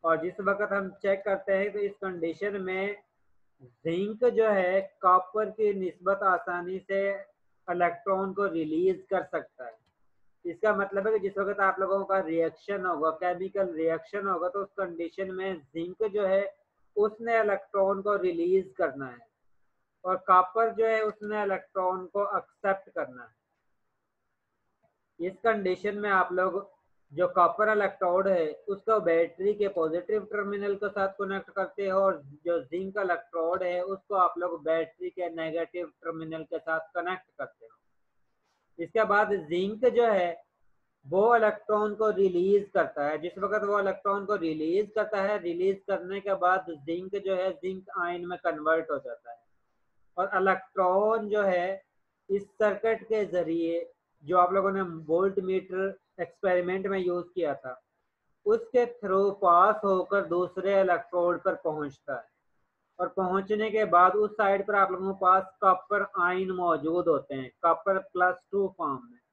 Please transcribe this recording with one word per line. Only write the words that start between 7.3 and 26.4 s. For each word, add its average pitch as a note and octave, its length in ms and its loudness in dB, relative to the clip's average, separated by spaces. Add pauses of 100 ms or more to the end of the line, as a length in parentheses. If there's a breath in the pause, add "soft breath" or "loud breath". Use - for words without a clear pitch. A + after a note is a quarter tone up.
electron F#3 640 0
को G3+ 120 -2
release E3 640 0
कर F#3 140 0
सकता - 420 -8
है। A#2 120 -16 (680)
इसका G3 300 0
मतलब G3 320 -2
है A3 60 2
कि G#3+ 60 2
जिस G3 180 -4
वक्त G3 220 -2
आप F#3+ 200 2
लोगों F#3+ 260 0
का G3 140 0
reaction E3 680 -2
होगा, D#3+ 240 0
chemical F3+ 640 -4
reaction E3 540 -2
होगा, F3+ 220 -2
तो G3+ 100 -6
उस F#3+ 180 -6
condition F3+ 540 -6
में F#3 300 -6 (120)
zinc F#3 380 -4
जो G3+ 140 0
है G3 300 0 (400)
उसने A3+ 440 2
electron G3 640 0
को G3+ 140 0
release F3+ 600 0
करना C#3 300 -2
है। B2 240 -20 (720)
और F#3 100 0 (120)
copper G3+ 480 6
जो A3 100 2
है A3 180 2
उसने G#3 400 -4
electron F#3 640 -2
को G3+ 180 -2 (120)
accept - 520 -4
करना B2+ 340 -10
है। - 100 -20 (1900)
इस F3+ 140 -6 (100)
condition G3+ 540 -2
में G#3 140 -4
आप F#3 220 2
लोग F#3 380 -2 (400)